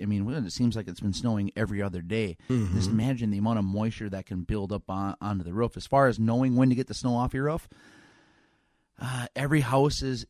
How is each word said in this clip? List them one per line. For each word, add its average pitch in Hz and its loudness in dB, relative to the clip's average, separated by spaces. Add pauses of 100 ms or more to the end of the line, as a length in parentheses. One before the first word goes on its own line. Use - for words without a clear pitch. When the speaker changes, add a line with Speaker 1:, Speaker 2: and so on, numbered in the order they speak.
Speaker 1:
I 95 -4
mean, 101 0
it 123 -4
seems 120 0
like 107 -6
it's 90 -10
been 101 0
snowing 104 -2
every 101 -2
other 92 -4
day. 104 -2 (120)
Speaker 2:
Mm-hmm. 107 0
Speaker 1:
Just 95 2
imagine 113 0
the 101 0
amount 110 2
of 101 0
moisture 107 -2
that 95 -8
can 92 -6
build 98 -4
up 101 -6
on, 98 -4
onto 101 -2
the 85 -8
roof. 113 0
As - -10
far 139 6
as 107 2
knowing 120 2
when 127 6
to 127 4
get 127 -4
the 107 -10
snow 123 0
off 123 0
your 131 -2
roof, 156 -4 (1300)
uh, 127 -6
every 143 4
house 135 4
is, 131 -4